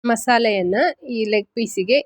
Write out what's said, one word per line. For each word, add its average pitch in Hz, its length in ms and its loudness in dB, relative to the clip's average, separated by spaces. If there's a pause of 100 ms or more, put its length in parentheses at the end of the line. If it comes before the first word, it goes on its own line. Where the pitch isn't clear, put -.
ಮಸಾಲೆಯನ್ನು 226 760 2 (260)
ಈ 240 180 -6
ಲೆಗ್ 208 280 0
ಪೀಸಿಗೆ 220 520 0